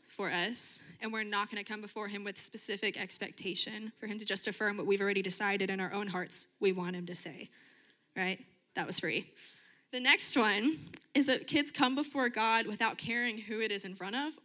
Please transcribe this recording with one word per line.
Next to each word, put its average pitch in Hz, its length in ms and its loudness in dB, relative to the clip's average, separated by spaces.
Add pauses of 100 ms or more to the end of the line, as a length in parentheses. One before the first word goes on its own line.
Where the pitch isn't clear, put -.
for 190 220 -6
us. 196 540 2 (180)
And 220 100 -6
we're 220 100 -4
not 208 280 -4
gonna 208 140 -8
come 214 180 -10
before 208 260 -8
him 202 160 -10
with 196 140 -2
specific 208 600 2
expectation 208 1000 -4
for 214 80 -12
him 214 120 -8
to 220 60 -12
just 196 240 2
affirm 208 300 -4
what - 80 -6
we've 196 160 2
already 196 180 0
decided 196 480 2
in 190 120 -4
our 185 120 -6
own 202 140 -6
hearts - 540 2
we 196 120 4
want 180 240 -6
him 180 100 -8
to 175 80 -10
say, - 360 0 (680)
right? 190 220 -2 (360)
That 170 120 -4
was - 140 4
free. 175 260 -2 (640)
The 254 80 -6
next 277 340 6
one 226 440 2 (360)
is 285 120 8
that - 200 0
kids 285 240 4
come 262 240 2
before 269 360 -2
God 226 360 2
without 214 300 0
caring 233 400 -4
who 214 240 -8
it 220 100 -2
is 202 140 -2
in 185 100 -8
front 196 220 -8
of 294 280 -6